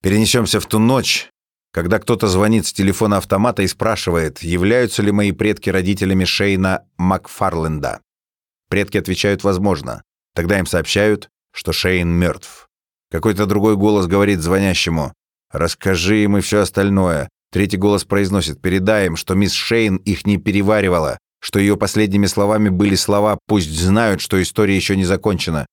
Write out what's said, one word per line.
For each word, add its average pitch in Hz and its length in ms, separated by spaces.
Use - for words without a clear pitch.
Перенесёмся 107 580
в - 60
ту 110 140
ночь, 120 500
когда 87 280
кто-то 113 280
звонит 101 380
с - 80
телефона 101 440
автомата 101 460
и 92 40
спрашивает, 85 760
являются 104 580
ли 101 120
мои 104 180
предки 98 380
родителями 95 560
Шейна 95 600
Макфарленда. 82 1040
Предки 98 280
отвечают: 95 460
«Возможно». 90 580
Тогда 87 240
им 90 80
сообщают, 101 640
что - 200
Шейн 90 380
мёртв. - 580
Какой-то 101 340
другой 101 320
голос 101 300
говорит 98 340
звонящему: 85 720
«Расскажи 92 720
им 101 140
и 92 40
всё 104 200
остальное». 95 680
Третий 95 260
голос 101 260
произносит: 95 580
Передай 98 440
им, 82 100
что 92 200
мисс 98 180
Шейн 110 440
их - 280
не 101 120
переваривала, 95 840
что - 200
её 101 180
последними 101 480
словами 104 440
были 95 260
слова: 104 420
«Пусть 92 220
знают, 92 520
что 95 200
история 98 340
ещё 98 200
не 95 100
закончена». 87 680